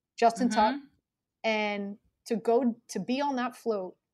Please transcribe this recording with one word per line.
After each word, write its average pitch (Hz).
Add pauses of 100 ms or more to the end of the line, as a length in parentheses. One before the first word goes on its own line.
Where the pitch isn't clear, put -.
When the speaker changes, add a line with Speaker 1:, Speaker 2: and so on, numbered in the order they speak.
(180)
Speaker 1:
Justin 233
Tuck. 220
Speaker 2:
Mm-hmm. 277 (580)
Speaker 1:
And 208 (280)
to 233
go, 233 (120)
to 214
be 247
on 285
that 247
float 196 (180)